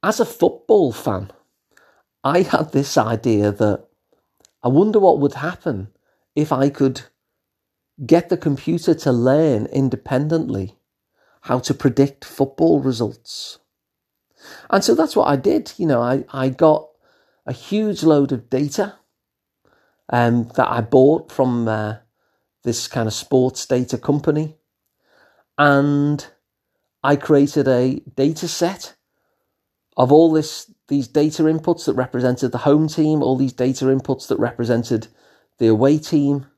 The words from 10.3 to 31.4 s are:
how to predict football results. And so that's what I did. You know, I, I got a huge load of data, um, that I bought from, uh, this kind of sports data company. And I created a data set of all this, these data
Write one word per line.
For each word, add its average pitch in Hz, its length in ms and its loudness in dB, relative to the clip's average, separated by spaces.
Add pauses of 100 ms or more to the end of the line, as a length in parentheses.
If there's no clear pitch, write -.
how 127 180 -4
to - 120 -6
predict 139 520 0
football 147 560 0
results. 117 800 -6 (1080)
And 196 140 2
so - 140 2
that's 320 180 0
what - 140 4
I 143 80 2
did. 208 400 -2
You 180 100 -4
know, 123 160 2
I, 127 300 -2
I 135 160 -2
got 151 400 2 (580)
a - 60 -10
huge 214 500 -4
load 147 300 4
of 117 180 -8
data, 143 460 -4 (1120)
um, 120 480 0
that 127 120 2
I 120 120 -2
bought 135 500 2
from, 120 380 -2
uh, 107 280 -4 (680)
this 120 240 -6
kind 113 180 -4
of 107 80 -6
sports - 520 -2
data 127 300 -4
company. 151 600 -4 (1000)
And 143 680 2 (800)
I 143 100 2
created 143 540 2
a 131 320 0 (160)
data 156 320 -2
set 175 460 -6 (1000)
of 127 160 2
all 160 200 6
this, - 380 -4 (180)
these 139 200 -2
data 151 360 0